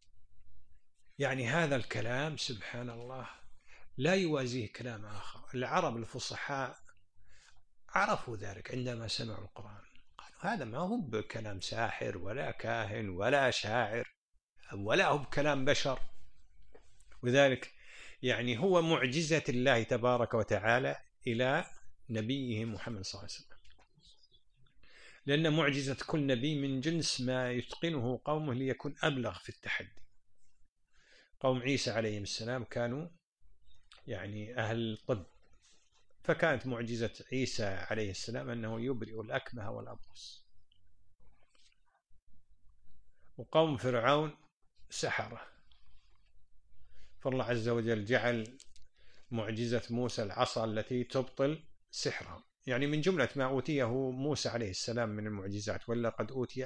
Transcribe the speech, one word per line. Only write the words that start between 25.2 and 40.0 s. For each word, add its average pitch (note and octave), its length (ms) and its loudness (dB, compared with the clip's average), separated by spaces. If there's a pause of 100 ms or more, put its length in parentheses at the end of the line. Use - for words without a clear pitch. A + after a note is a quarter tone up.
لأن D3+ 300 6
معجزة C#3 400 4 (100)
كل D3+ 200 2
نبي C3+ 360 2
من C3+ 180 0
جنس D#3+ 400 2
ما B2+ 300 2
يتقنه B2 720 -2
قومه D3+ 300 0
ليكون B2+ 480 -2
أبلغ B2+ 360 2
في - 100 -12
التحدي. - 540 -6 (1400)
قوم C3 180 4
عيسى B2+ 320 2
عليه G#2+ 280 2
السلام A2+ 460 -4
كانوا B2+ 440 -2 (960)
يعني G#2+ 520 -6
أهل A2+ 480 0
طب، G2+ 200 0 (960)
فكانت D#3+ 440 2
معجزة A#2 680 -4
عيسى B2 340 0
عليه G2+ 440 -2
السلام B2 400 -6
أنه A2+ 300 -4
يبرئ A2+ 400 -2
الأكمه A2+ 500 -4
والأبرص. - 760 -10 (3000)